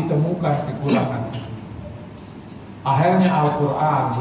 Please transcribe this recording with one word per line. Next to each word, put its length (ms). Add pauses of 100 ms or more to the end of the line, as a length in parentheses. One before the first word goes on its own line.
ditemukan 520 (160)
kekurangan. 800 (1400)
Akhirnya 400
Al-Quran 760 (160)